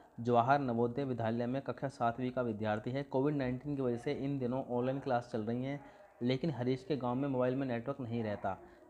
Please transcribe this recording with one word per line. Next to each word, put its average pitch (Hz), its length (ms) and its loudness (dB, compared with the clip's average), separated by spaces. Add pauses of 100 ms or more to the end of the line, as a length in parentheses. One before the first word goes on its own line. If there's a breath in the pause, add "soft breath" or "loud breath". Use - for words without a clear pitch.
(200 loud breath)
जवाहर 120 400 6
नवोदय 120 440 0
विद्यालय 117 420 0
में 131 160 -2
कक्षा 131 260 -4
सातवीं 123 440 0
का 127 100 -2
विद्यार्थी 110 500 0
है। 139 120 -2
कोविड 139 320 2
नाइन्टीन 131 400 -2
की 135 60 -2
वजह 120 160 2
से 143 160 -2
इन 135 260 -2
दिनों 127 260 -2
ऑनलाइन 123 340 0
क्लास 123 320 0
चल 113 100 -2
रही 117 220 -2
हैं, 139 220 -6 (360 loud breath)
लेकिन 131 300 2
हरीश 127 360 0
के 151 100 0
गांव 123 180 -2
में 139 140 0
मोबाइल 127 260 2
में 135 120 0
नेटवर्क 120 320 -4
नहीं 117 240 -2
रहता। 101 340 -2 (320 loud breath)